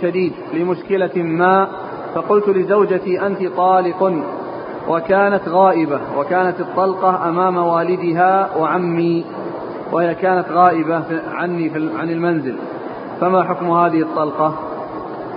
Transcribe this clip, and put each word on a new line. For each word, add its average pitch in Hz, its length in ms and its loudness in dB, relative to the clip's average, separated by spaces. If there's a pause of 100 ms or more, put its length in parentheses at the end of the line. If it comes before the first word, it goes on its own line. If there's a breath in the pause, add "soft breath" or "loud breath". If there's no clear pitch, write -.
شديد 175 300 0 (220)
لمشكلة 180 680 0
ما، 185 460 4 (460)
فقلت 202 340 2
لزوجتي: 190 800 2
"أنت 196 120 -2 (180)
طالق"، 185 560 2 (760)
وكانت 190 600 2
غائبة، 165 520 4 (180)
وكانت 180 420 0
الطلقة 180 680 0
أمام 180 280 2
والدها 175 1000 2
وعمي، 170 680 0 (680)
وهي 170 220 0
كانت 185 380 0
غائبة 165 480 4
في، 160 200 -4 (140)
عني 165 360 -2
في 151 80 -6
ال-، 156 200 -4
عن 165 120 -4
المنزل، 165 460 -2 (640)
فما 180 220 4
حكم 175 280 -2
هذه 170 320 4
الطلقة؟ 156 520 0 (840)